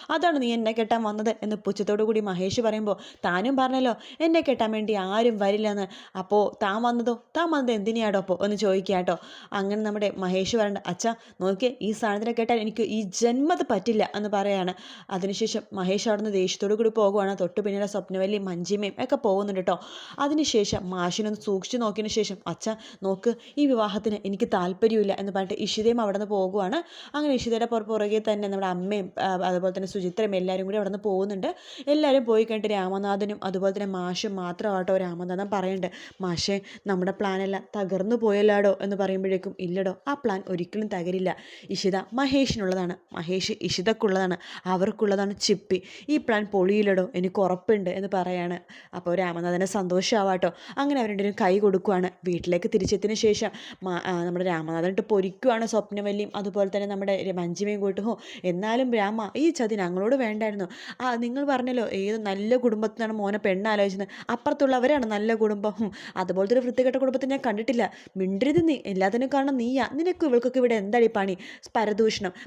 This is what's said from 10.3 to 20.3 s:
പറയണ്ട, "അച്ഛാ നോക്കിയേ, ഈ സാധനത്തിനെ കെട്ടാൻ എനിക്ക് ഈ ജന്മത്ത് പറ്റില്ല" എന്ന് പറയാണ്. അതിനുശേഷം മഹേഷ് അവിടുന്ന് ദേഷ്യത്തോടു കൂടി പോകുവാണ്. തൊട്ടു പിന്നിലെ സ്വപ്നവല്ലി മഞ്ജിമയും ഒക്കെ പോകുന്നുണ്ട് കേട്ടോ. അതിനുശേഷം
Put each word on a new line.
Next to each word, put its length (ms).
പറയണ്ട, 300
"അച്ഛാ 260
നോക്കിയേ, 320
ഈ 120
സാധനത്തിനെ 420
കെട്ടാൻ 240
എനിക്ക് 300
ഈ 120
ജന്മത്ത് 540
പറ്റില്ല" 460
എന്ന് 160
പറയാണ്. 440
അതിനുശേഷം 520
മഹേഷ് 360
അവിടുന്ന് 240
ദേഷ്യത്തോടു 440
കൂടി 160
പോകുവാണ്. 440
തൊട്ടു 240
പിന്നിലെ 300
സ്വപ്നവല്ലി 520
മഞ്ജിമയും 560
ഒക്കെ 220
പോകുന്നുണ്ട് 420
കേട്ടോ. 140
അതിനുശേഷം 720